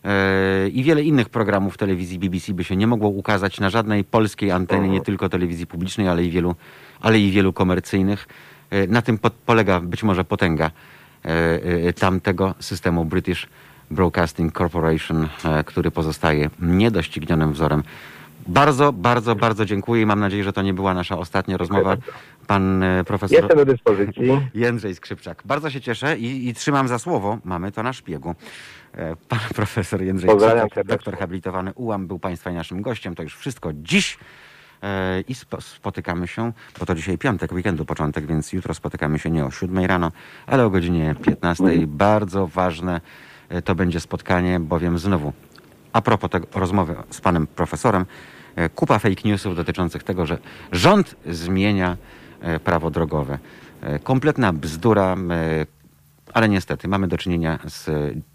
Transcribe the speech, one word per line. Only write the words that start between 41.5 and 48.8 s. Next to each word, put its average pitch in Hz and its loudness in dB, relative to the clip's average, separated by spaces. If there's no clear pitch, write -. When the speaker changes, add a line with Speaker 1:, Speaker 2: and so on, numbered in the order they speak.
Speaker 2:
Mhm. 78 0
Speaker 1:
Bardzo 98 2
ważne, 87 -2
e, 87 -4
to 95 0
będzie 85 0
spotkanie, 90 0
bowiem 85 -2
znowu 80 -2
a 113 2
propos - 0
tego, 85 -2
rozmowy 90 0
z - -16
panem 85 2
profesorem, 92 0
e, 82 -2
kupa 139 2